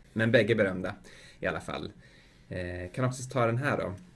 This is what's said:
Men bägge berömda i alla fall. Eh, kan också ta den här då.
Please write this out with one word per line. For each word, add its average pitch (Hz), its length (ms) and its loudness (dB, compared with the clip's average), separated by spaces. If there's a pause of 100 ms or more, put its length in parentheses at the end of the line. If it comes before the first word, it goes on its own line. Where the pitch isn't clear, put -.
(120)
Men 113 200 2
bägge 113 220 6
berömda 92 400 0 (460)
i 92 60 -4
alla 85 140 -2
fall. - 320 -8 (560)
Eh, 90 460 -6
kan 127 100 0
också 131 260 -2
ta 120 160 2
den 117 120 0
här 131 180 0
då. 92 180 -4 (220)